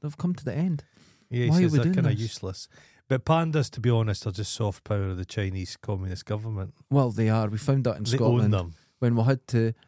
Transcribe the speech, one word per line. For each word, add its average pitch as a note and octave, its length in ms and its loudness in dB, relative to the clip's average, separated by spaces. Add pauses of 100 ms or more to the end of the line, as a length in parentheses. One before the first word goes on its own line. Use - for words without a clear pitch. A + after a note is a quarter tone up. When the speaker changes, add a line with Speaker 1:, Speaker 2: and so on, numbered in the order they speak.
Speaker 1:
they've D3 160 -10
come F3 180 -2
to - 100 -10
the G#2+ 100 -4
end. D#3+ 300 -2 (440)
Speaker 2:
Yeah, A#2+ 140 0
he B2 60 4
Speaker 1:
Why D#3 80 4
Speaker 2:
says F3+ 40 6
Speaker 1:
are F3+ 40 6
we E3+ 100 4
Speaker 2:
they're B2 80 4
Speaker 1:
doing F3+ 120 2
Speaker 2:
kinda A#2+ 160 4
Speaker 1:
this? G2+ 100 0
Speaker 2:
useless. - 480 -8 (400)
But C3 160 0
pandas, D#3+ 460 2
to A#2+ 100 -10
be B2 80 2
honest, A2 360 0
are G#2 60 -4
just F#2+ 220 -6
soft G#2 320 -4
power G2 240 -2
of F#2 80 -6
the F2+ 80 -6
Chinese F#2+ 520 -6
Communist F#2+ 480 -6
government. G#2 480 -6 (160)
Speaker 1:
Well, C3 220 2
they A2 180 0
are. A2 200 2
We A2 80 -4
found C3+ 260 0
that A#2 140 0
in A2 80 -6
Speaker 2:
They A#2 80 -2
own C3 40 2
Speaker 1:
Scotland A#2 360 4
Speaker 2:
them. E2+ 200 -2 (260)
Speaker 1:
when A#2+ 180 2
we A2+ 80 4
had C3 240 0
to A2+ 240 2 (140)